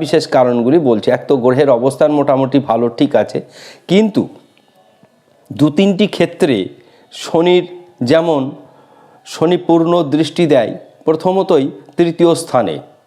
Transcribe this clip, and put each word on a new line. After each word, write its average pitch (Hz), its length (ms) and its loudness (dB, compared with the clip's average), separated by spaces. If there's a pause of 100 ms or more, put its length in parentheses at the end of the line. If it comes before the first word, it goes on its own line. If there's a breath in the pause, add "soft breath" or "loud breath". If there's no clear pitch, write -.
বিশেষ 156 200 0 (140)
কারণগুলি 123 420 2 (100)
বলছি। 151 280 0
এক 123 120 -8
তো 147 60 2 (100)
গ্রহের 131 340 2
অবস্থান 135 400 0
মোটামুটি 135 400 0 (120)
ভালো, 117 160 0 (120)
ঠিক 139 140 0 (100)
আছে, - 160 -6 (520 loud breath)
কিন্তু 196 320 2 (1300)
দু 143 160 0 (120)
তিনটি 196 280 0 (100)
ক্ষেত্রে 170 400 0 (560 soft breath)
শনির, 175 520 0 (460)
যেমন 160 320 2 (840 soft breath)
শনি 170 300 0 (100)
পূর্ণ 165 260 2 (220)
দৃষ্টি 156 300 -2 (100)
দেয় 117 180 0 (340)
প্রথমতই 180 600 0 (320)
তৃতীয় 170 340 2 (100)
স্থানে 101 320 -2 (320)